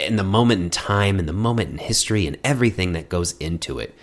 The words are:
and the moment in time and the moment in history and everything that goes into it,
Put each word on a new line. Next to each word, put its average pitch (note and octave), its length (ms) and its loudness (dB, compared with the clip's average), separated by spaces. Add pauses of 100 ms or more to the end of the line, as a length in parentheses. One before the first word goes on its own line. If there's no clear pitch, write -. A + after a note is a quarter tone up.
and A2 100 0
the G2 60 2
moment G#2+ 380 4
in F2 80 -2
time G2+ 500 2
and E2 80 0
the D#2 60 -4
moment A2 360 0
in C#2+ 80 -8
history G#2+ 500 0
and C#2+ 160 -6
everything A#2 500 2
that D#2+ 160 -6
goes F2 280 -2
into E2 420 -6
it, - 240 -10